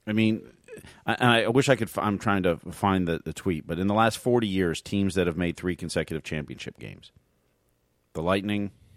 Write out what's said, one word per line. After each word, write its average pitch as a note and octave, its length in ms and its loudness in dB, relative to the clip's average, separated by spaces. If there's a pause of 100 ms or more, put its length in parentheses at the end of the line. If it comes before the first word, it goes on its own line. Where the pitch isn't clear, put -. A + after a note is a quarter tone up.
I G#2+ 60 -4
mean, A2 360 2 (560)
I, A#2 380 4
I G2 60 0
wish B2+ 180 4
I C3+ 80 6
could G#2+ 140 -4
f-, - 80 -6
I'm G2+ 200 0
trying G2+ 260 0
to F2 120 2 (160)
find F#2+ 340 2
the, E2 180 0
the D#2 100 -6
tweet, E2+ 340 -4
but E2 100 -4
in F#2 100 0
the G2+ 60 2
last A2 260 2
forty A#2+ 280 2
years, F#2 340 0
teams G2 340 -2
that F2+ 120 2
have E2 80 -2
made F2 220 -2
three F2+ 180 -4
consecutive D#2+ 480 -6
championship - 560 -10
games. G#1 320 -16 (1040)
The D#2 80 -6
Lightning, G2+ 500 0 (240)